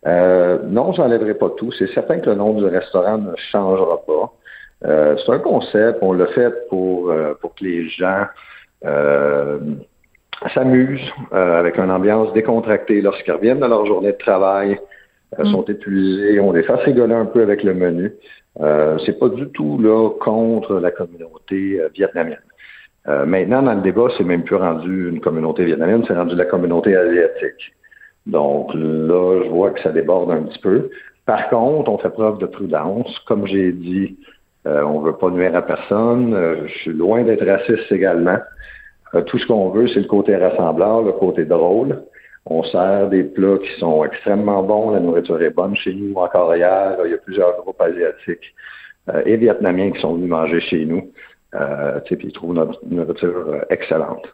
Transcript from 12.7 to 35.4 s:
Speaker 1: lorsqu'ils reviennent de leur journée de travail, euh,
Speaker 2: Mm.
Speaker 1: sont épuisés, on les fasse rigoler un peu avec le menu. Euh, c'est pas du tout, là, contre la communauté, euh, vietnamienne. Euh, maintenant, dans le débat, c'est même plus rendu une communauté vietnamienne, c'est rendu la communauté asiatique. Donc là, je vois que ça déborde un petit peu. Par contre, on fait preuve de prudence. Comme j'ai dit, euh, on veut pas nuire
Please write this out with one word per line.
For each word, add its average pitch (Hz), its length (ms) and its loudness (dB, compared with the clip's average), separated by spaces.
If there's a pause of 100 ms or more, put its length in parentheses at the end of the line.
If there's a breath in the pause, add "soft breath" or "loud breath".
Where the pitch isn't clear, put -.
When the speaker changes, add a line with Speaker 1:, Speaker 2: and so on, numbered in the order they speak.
Speaker 1:
lorsqu'ils 98 320 0
reviennent 113 260 2
de 135 60 2
leur 110 200 2
journée 101 260 2
de 101 60 -2
travail, 98 640 2 (600 loud breath)
euh, - 40 0
Speaker 2:
Mm. 104 80 2
Speaker 1:
sont 95 140 0
épuisés, 101 720 0
on 98 140 4
les 85 100 4
fasse - 200 0
rigoler 120 320 4
un 113 100 0
peu 117 160 2
avec 101 220 2
le 98 100 2
menu. 90 400 -2 (480 loud breath)
Euh, 76 440 2
c'est - 140 -2
pas 127 100 4
du 131 200 -6
tout, - 320 -4
là, 110 280 4 (120)
contre 113 580 0
la 87 120 0
communauté, 87 880 -6
euh, 78 120 -2
vietnamienne. 87 440 -2 (720 loud breath)
Euh, 71 160 0
maintenant, 92 380 2
dans 123 100 2
le 101 80 -2
débat, 98 260 2 (100)
c'est 101 60 0
même 87 200 0
plus - 120 -2
rendu 90 540 -2
une 85 100 -6
communauté 80 460 -2
vietnamienne, 85 420 2
c'est 98 80 0
rendu 87 200 -2
la 87 100 2
communauté 87 500 2
asiatique. 87 760 0 (520 soft breath)
Donc 71 480 0
là, 80 720 2
je 90 60 -4
vois 92 220 2
que - 100 -8
ça - 80 0
déborde 87 420 0
un 80 120 -2
petit - 160 -12
peu. 98 300 0 (360 loud breath)
Par - 240 0
contre, 127 400 2
on 101 80 0
fait 92 120 -2
preuve 110 300 -2
de 95 60 -2
prudence. 90 800 -4
Comme 104 220 -2
j'ai 95 240 2
dit, 90 460 -4 (500 loud breath)
euh, 73 160 2
on 76 160 -2
veut 78 160 -2
pas 92 140 0
nuire 90 260 0